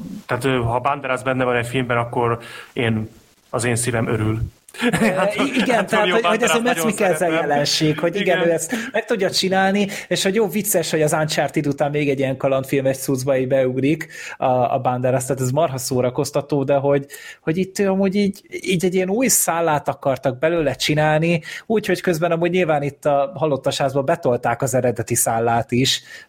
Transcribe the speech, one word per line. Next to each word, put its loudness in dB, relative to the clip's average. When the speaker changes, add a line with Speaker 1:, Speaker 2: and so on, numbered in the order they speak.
Speaker 1:
tehát, -4
ö, 2
ha -2
Banderas -2
benne 0
van 2
egy 0
filmben, -2
akkor 0
én, -2
az -2
én 0
szívem -2
örül. 0
<laughs> 0
Hát, 0
Speaker 2:
I-, -4
igen, 2
Speaker 1:
Antonio 0
Speaker 2:
tehát, 2
hogy, 2
hogy 2
ez 2
egy -
Speaker 1:
Banderas 2
Speaker 2:
Mads 2
Speaker 1:
nagyon 0
Speaker 2:
Mikkelsen 2
Speaker 1:
szeretem. 0
Speaker 2:
jelenség, 0
hogy 0
igen, 2
Speaker 1:
Igen. 2
Speaker 2:
ő 4
ezt -2
meg -2
tudja 0
csinálni, 2
és -2
hogy 0
jó 2
vicces, 0
hogy 2
az 2
Uncharted 0
után 0
még 0
egy 0
ilyen 0
kalandfilm 0
egy 2
cuccba 0
így 0
beugrik 0
a, -4
a 2
Banderas, 0
tehát -2
ez 0
marha 0
szórakoztató, 0
de 2
hogy, 2
hogy -2
itt -4
ő 2
amúgy 0
így, 0
így -2
egy 0
ilyen 0
új 0
szállát 2
akartak -2
belőle 0
csinálni, 2
úgyhogy 0
közben 0
amúgy 0
nyilván 2
itt -6
a 2
Halottasházba 0
betolták 0
az -2
eredeti 0
szállát 0
is, 0